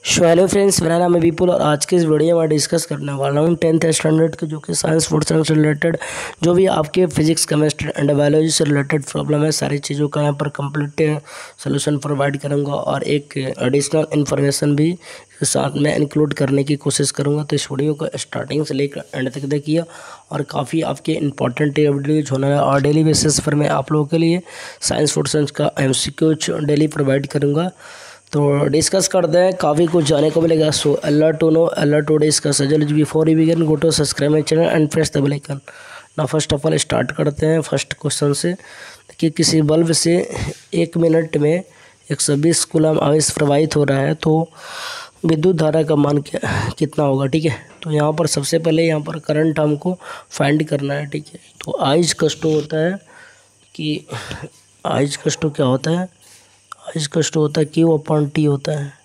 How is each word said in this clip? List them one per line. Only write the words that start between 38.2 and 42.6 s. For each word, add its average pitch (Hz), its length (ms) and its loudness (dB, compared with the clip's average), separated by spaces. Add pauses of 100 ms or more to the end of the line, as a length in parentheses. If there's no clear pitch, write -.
से 170 220 -2 (680)
कि 160 100 2
किसी 160 340 2
बल्ब 160 280 2
से 170 240 2 (580)
एक 170 220 0
minute 160 400 2
में 147 160 2
एक - 680 -8
सौ 143 160 2
बीस 156 280 2